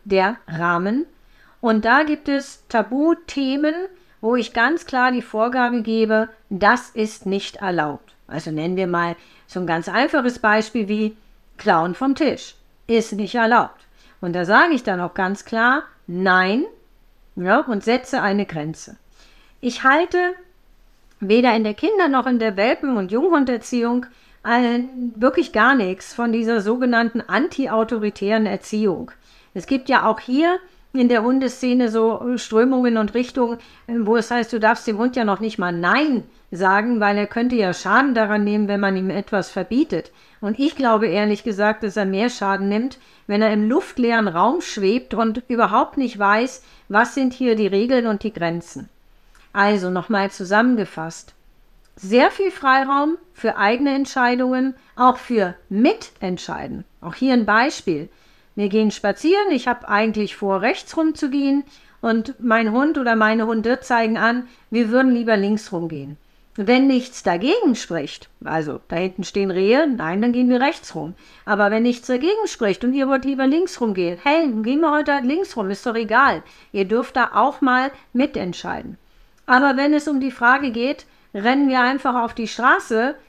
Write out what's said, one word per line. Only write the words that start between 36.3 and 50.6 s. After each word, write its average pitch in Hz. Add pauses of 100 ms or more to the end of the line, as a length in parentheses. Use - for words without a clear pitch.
sagen, 202
weil 202
er 208
könnte 247
ja 190
Schaden 240
daran 214
nehmen, 208
wenn 202
man 196
ihm 185
etwas 190
verbietet. 196 (280)
Und 214
ich 294
glaube 226
ehrlich 208
gesagt, 214
dass 208
er 208
mehr 190
Schaden 196
nimmt, 226 (280)
wenn 208
er 220
im 214
luftleeren 233
Raum 208
schwebt 220
und 226
überhaupt 233
nicht 247
weiß, 214 (260)
was 226
sind 262
hier 240
die 214
Regeln 233
und 208
die 214
Grenzen. 170 (640)
Also 202
nochmal 196
zusammengefasst. 196 (600)